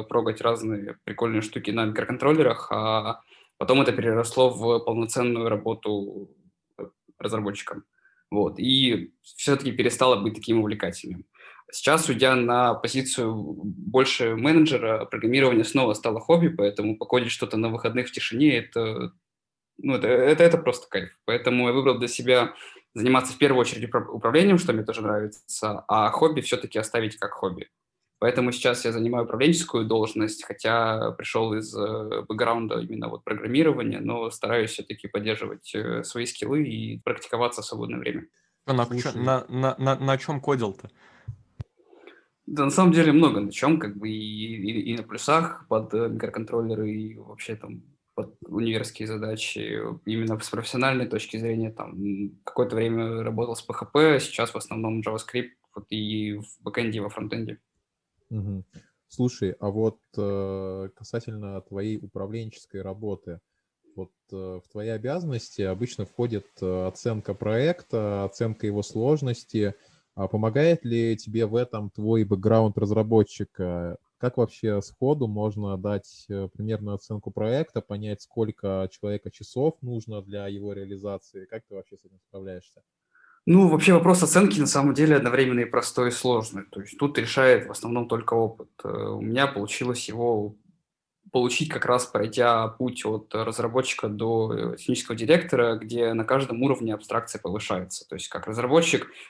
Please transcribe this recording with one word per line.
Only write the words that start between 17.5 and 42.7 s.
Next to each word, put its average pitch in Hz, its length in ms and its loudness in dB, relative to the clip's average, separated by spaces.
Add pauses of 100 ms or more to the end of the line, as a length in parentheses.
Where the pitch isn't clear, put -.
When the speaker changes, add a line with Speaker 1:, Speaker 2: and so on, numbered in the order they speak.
Speaker 1:
на 113 120 0
выходных 117 380 -2
в - 40 -14
тишине — 135 460 2
это, 117 540 -4 (680)
ну, 135 180 0
это, 101 120 2
это, 135 360 8
это 170 140 8
просто - 320 -2
кайф. 98 200 -4 (160)
Поэтому 123 420 2
я 120 60 2
выбрал 131 240 4
для 120 100 -2
себя 120 460 2 (400)
заниматься 127 400 4
в - 40 -16
первую 135 240 6
очередь 117 280 -2
упра-, - 200 0
управлением, 165 480 6
что - 160 0
мне 110 100 -2
тоже 110 180 -6
нравится, 107 840 -4
а 107 220 4
хобби 151 320 2
все-таки - 380 -2
оставить 107 380 -4
как - 140 -6
хобби. - 360 -6 (520)
Поэтому 123 320 2
сейчас 123 340 0
я 117 60 0
занимаю 117 340 0
управленческую 131 600 2
должность, 110 580 -2
хотя 113 680 0
пришел 113 420 -2
из, 110 220 -6
э, 107 520 -4
бэкграунда 113 520 0
именно 113 280 -8
вот 113 160 -12
программирования, 110 760 0
но 113 300 -4
стараюсь 110 420 -2
все-таки - 360 -12
поддерживать, 104 640 -6
э, 113 300 -4
свои 120 220 -8
скиллы 139 380 -2
и 113 400 -8
практиковаться 117 580 -4
в - 40 -12
свободное 117 340 -8
время. 123 260 -8 (400)
Speaker 2:
А 135 80 -2
на 120 120 4
че-, 123 260 -4
Speaker 3:
Слушай. 123 100 -4
Speaker 2:
на, 131 260 2
на, 131 300 -2
на, 131 200 2
на 135 200 0
чем 143 220 -6
кодил-то? 113 500 -2 (1600)
Speaker 1:
Да, 147 180 -2
на 139 60 2